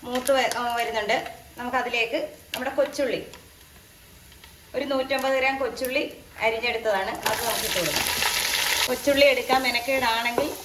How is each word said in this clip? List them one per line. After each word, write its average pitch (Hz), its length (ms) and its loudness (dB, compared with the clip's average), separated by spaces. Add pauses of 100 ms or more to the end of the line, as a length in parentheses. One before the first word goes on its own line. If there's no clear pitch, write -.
മൂത്ത് 254 300 0
വ-, 247 220 2
ആ, 240 40 0 (160)
വരുന്നുണ്ട്. 220 380 0 (420)
നമുക്കതിലേക്ക് 247 600 -2 (340)
നമ്മുടെ 262 260 -4
കൊച്ചുള്ളി, 269 420 0 (1500)
ഒരു 269 160 -2
നൂറ്റമ്പത് 262 480 0
ഗ്രാം 269 240 2
കൊച്ചുള്ളി 254 400 -2 (420)
അരിഞ്ഞെടുത്തതാണ്, 220 680 0 (160)
അത് 220 180 0
നമുക്ക് 214 220 -2
ഇട്ട് 185 100 0
കൊടുക്കാം. 156 280 0 (800)
കൊച്ചുള്ളി 277 440 4
എടുക്കാൻ 254 340 2
മെനക്കേടാണെങ്കിൽ 240 840 0 (160)